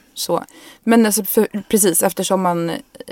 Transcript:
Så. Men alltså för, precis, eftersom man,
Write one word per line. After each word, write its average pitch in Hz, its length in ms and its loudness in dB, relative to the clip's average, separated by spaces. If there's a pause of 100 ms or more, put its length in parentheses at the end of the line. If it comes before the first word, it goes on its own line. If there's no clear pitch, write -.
(140)
Så. - 300 -6 (400)
Men 226 220 4
alltså 208 180 0
för, 214 240 2 (220)
precis, 190 340 2
eftersom 190 380 -2
man, 170 300 -2 (400)